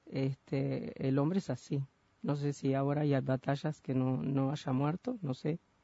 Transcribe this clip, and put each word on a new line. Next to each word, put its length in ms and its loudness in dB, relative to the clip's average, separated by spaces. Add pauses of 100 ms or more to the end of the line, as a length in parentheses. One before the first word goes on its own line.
(120)
Este, 800 -2 (160)
el 100 4
hombre 200 2
es 120 -2
así. 320 -2 (400)
No 140 0
sé 160 -2
si 220 0
ahora 280 2
hay 180 4
batallas 600 -2
que 140 -4
no, 280 2
no 300 2
haya 200 -4
muerto, 500 0
no 120 -2
sé. 240 -2 (260)